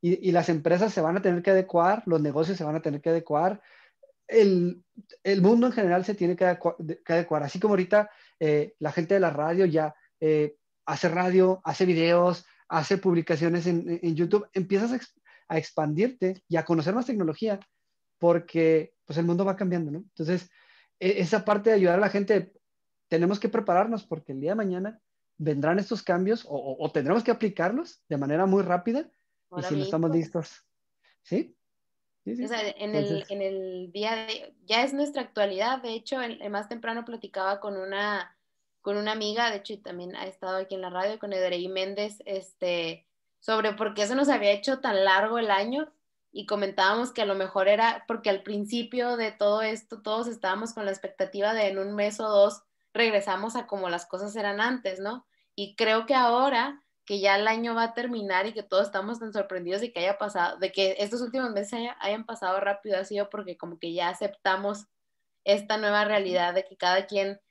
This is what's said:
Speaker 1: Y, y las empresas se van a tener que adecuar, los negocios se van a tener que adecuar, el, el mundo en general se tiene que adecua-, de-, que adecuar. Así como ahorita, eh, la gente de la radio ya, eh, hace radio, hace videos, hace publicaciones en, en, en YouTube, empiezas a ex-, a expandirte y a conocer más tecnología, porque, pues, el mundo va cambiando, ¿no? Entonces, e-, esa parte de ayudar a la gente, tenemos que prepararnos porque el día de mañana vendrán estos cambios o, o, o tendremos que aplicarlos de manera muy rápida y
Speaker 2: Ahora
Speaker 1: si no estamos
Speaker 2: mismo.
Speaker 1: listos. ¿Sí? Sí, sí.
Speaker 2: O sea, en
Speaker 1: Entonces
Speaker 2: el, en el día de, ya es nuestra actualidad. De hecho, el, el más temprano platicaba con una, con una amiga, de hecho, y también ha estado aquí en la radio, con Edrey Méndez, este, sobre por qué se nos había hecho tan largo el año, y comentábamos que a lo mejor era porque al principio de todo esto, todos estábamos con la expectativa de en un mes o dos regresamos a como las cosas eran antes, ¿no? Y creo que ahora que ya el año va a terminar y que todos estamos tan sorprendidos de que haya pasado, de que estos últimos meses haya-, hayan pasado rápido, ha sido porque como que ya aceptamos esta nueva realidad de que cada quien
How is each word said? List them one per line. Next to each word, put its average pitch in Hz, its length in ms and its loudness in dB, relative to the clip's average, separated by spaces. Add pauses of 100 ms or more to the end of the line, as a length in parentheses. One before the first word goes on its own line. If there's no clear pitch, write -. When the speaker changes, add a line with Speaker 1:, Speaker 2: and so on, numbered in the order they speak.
Speaker 1:
Y, 180 280 2
y - 20 4
las 170 180 4
empresas 175 420 2
se 185 100 -2
van 165 160 2
a 196 40 -2
tener 175 220 2
que 196 80 4
adecuar, 190 560 4
los 165 120 2
negocios 151 380 0
se 170 60 -6
van 151 140 -2
a 160 40 -4
tener 147 180 -4
que 165 100 -2
adecuar, 165 520 0 (640)
el, 180 560 4 (380)
el 196 200 2
mundo 233 260 8
en 240 60 0
general 185 320 2
se 208 100 -2
tiene 180 200 0
que 185 100 2
adecua-, 175 340 2
de-, 165 240 -8
que 170 100 -2
adecuar. 165 300 0
Así 143 160 -6
como 214 140 4
ahorita, 208 360 4 (300)
eh, 151 400 2
la 151 140 -4
gente 175 200 0
de 196 60 6
la 175 120 4
radio 160 340 2
ya, 156 280 2 (260)
eh, 151 360 2 (300)
hace 156 240 0
radio, 185 540 4
hace 165 220 0
videos, 175 600 4 (240)
hace 165 280 0
publicaciones 170 720 2
en, 170 200 0
en, 170 140 -2
en 170 140 0
YouTube, 175 360 2
empiezas 196 400 0
a 254 40 -2
ex-, - 180 -10 (340)
a 165 100 -2
expandirte 185 920 -2
y 165 80 0
a 156 80 0
conocer 165 280 2
más 240 120 -2
tecnología, 202 540 -2 (580)
porque, 165 800 2 (100)
pues, 147 140 -6
el 170 60 2
mundo 175 200 2
va 190 100 0
cambiando, 175 360 -2
¿no? 151 80 -8
Entonces, 175 500 -6 (500)
e-, 196 220 2
esa 180 240 2
parte 208 240 2
de 220 60 6
ayudar 180 220 6
a 202 40 4
la 202 80 4
gente, 196 420 0 (560)
tenemos 175 320 2
que 226 80 -2
prepararnos 208 580 0
porque 156 260 -10
el 135 100 -8
día 156 100 -2
de 208 40 -2
mañana 196 440 -4 (400)
vendrán 151 380 0
estos 202 240 -4
cambios 190 440 0
o, 143 100 -10
o, - 280 -8
o 160 80 -2
tendremos 170 320 0
que 240 60 -2
aplicarlos 220 800 -2
de 151 80 -4
manera 147 300 2
muy 196 160 4
rápida 180 380 0
y 330 40 -8 (460)
Speaker 2:
Ahora 170 180 -8
Speaker 1:
si 151 60 -2
no 147 80 -2
estamos 160 260 0
Speaker 2:
mismo. 160 80 2
Speaker 1:
listos. 160 480 -6 (560)
¿Sí? - 340 -4 (680)
Sí, 220 100 -6
sí. 247 80 -6
Speaker 2:
O 254 40 -6
sea, 233 200 -4
en 208 280 -6
Speaker 1:
Entonces 202 340 -2
Speaker 2:
el, 196 120 -6
en - 20 -
el 185 480 -8
día 214 240 -4
de, 220 400 -10 (100)
ya 226 180 2
es 277 100 -2
nuestra 285 280 -2
actualidad. 214 600 -2
De 233 100 -8
hecho, 226 280 -8
el, 233 200 -8
el 208 80 -8
más 208 180 -6
temprano 233 380 -8
platicaba 202 540 -6
con 202 180 -8
una, 196 580 -6 (460)
con 202 160 -4
una 208 140 -4
amiga, 220 400 -2
de 208 60 -6
hecho, 202 160 -12
y 202 40 -12
también 180 380 -12
ha 190 100 -10
estado 190 320 -8
aquí 190 160 -6
en 190 80 -8
la 185 80 -8
radio, 196 300 -4
con 208 140 -8
Edrey 180 340 -2
Méndez, 196 580 -6
este, 175 840 -6 (320)
sobre 220 340 -2
por 214 200 -4
qué 208 140 -2
se 240 80 -2
nos 277 140 2
había 208 220 4
hecho 262 280 0
tan 202 260 2
largo 202 320 2
el 226 140 0
año, 240 420 -2 (380)
y 208 160 -12
comentábamos 202 640 0
que 233 100 -4
a 208 60 0
lo 196 80 0
mejor 190 320 0
era 226 400 2
porque 220 240 -2
al 196 100 -2
principio 240 760 -4
de 220 140 -4
todo 208 300 0
esto, 220 400 -8
todos 220 260 -4
estábamos 214 460 -6
con 214 120 -8
la 196 60 -4
expectativa 196 640 -4
de 220 140 0
en 190 100 -4
un 202 180 -6
mes 208 240 -2
o 226 80 -4
dos 208 360 4 (300)
regresamos 208 600 0
a 233 120 -6
como 190 220 -4
las 175 180 -4
cosas 202 280 -8
eran 202 240 -4
antes, 220 400 -2
¿no? 220 280 -8 (280)
Y 202 200 -10
creo 220 300 0
que 269 100 2
ahora 254 680 2 (220)
que 202 140 -6
ya 196 180 4
el 208 100 2
año 226 280 0
va 226 80 2
a 226 100 -4
terminar 214 540 -2
y 226 60 -8
que 208 100 -8
todos 202 240 2
estamos 208 320 -6
tan 220 140 -12
sorprendidos 190 480 -4
de 240 120 -6
que 175 60 -6
haya 185 180 0
pasado, 196 400 -2
de 185 140 -2
que 190 280 0
estos 208 220 -4
últimos 247 300 -4
meses 202 220 -6
haya-, 233 260 -6
hayan 220 260 -4
pasado 196 340 -4
rápido, 202 380 -2
ha 190 80 -4
sido 202 240 -4
porque 196 260 -10
como 170 220 -14
que 170 160 -8
ya 175 160 -2
aceptamos 202 800 -4 (580)
esta 208 320 2
nueva 208 280 2
realidad 180 480 2
de 185 120 0
que - 100 -20
cada 185 300 2
quien 196 340 -2 (120)